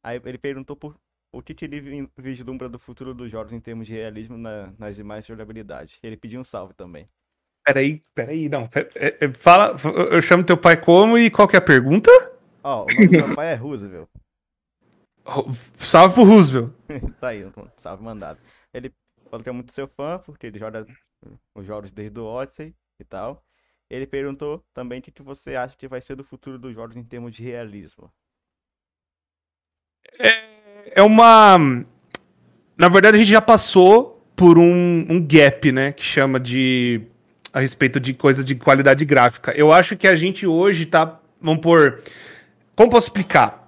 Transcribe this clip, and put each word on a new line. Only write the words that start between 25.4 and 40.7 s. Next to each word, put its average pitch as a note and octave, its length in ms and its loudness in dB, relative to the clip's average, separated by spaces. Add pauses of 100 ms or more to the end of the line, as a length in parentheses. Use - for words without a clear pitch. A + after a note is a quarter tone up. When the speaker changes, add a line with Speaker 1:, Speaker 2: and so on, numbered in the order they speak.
Speaker 1:
acha B2+ 200 -14
que C#3 120 -20
vai B2+ 120 -16
ser C3+ 160 -20
do C3+ 80 -20
futuro C3 340 -20
dos B2 160 -20
jogos A#2 220 -20
em B2 80 -20
termos A#2 300 -20
de A#2 80 -20
realismo. A2 680 -20 (2000)
Speaker 2:
É, A3+ 140 -2 (640)
é F#3+ 60 4
uma, A3 560 6 (1160)
na F3 120 4
verdade, G3 280 6
a - 20 4
gente G#3 120 4
já A3 100 6
passou G#3+ 840 2 (120)
por E3+ 220 6
um, F3 500 0
um E3+ 180 -2
gap, C#3+ 460 2
né, C3+ 200 -4
que - 100 -18
chama C3+ 380 -4
de, B2 600 -4 (500)
a C3+ 80 -6
respeito C3 400 -4
de B2+ 140 -8
coisa C3+ 300 0
de C3+ 100 -6
qualidade C#3 500 2
gráfica. B2+ 480 -2
Eu D3+ 200 2
acho F3+ 240 2
que - 120 -4
a F#3 60 2
gente F#3 320 -6
hoje E3 400 -2